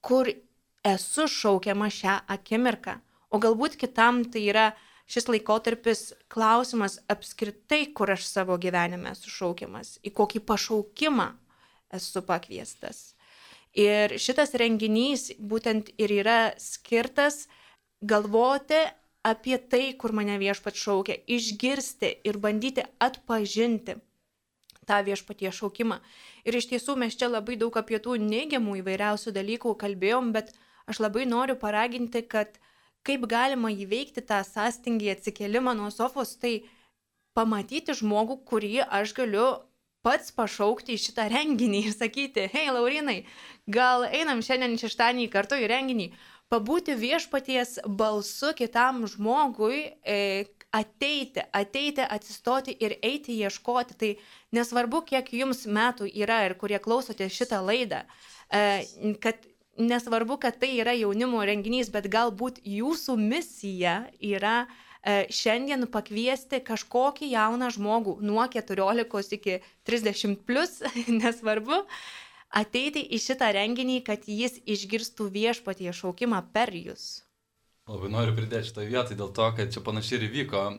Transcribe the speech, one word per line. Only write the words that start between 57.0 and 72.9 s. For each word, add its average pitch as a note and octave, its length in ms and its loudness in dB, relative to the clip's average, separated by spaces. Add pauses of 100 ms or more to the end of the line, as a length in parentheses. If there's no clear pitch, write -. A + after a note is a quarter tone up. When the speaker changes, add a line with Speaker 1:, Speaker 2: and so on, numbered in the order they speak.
Speaker 1:
šitą G#3 380 -2
laidą, G#3+ 400 0 (420)
e, G3+ 380 2 (360)
kad A3+ 280 -2 (300)
nesvarbu, A#3 600 0
kad A#3+ 220 0
tai C4 180 0
yra A#3 140 2
jaunimo A3+ 500 2
renginys, G#3+ 480 -2
bet G#3 160 -4
galbūt A3+ 560 0
jūsų B3 560 -2
misija G3+ 800 0 (220)
yra, G#3 480 0 (320)
e, G3+ 300 2
šiandien B3 580 0
pakviesti B3 760 -2
kažkokį C4 720 0
jauną A#3 380 2
žmogų G#3 500 0
nuo G#3 280 2
keturiolikos G#3+ 840 0
iki F#3+ 280 -2 (220)
trisdešimt G#3 640 0
plus, D4+ 360 0 (160)
<laughs> A3+ 240 2
nesvarbu, A#3 600 0 (720)
ateiti C4 480 0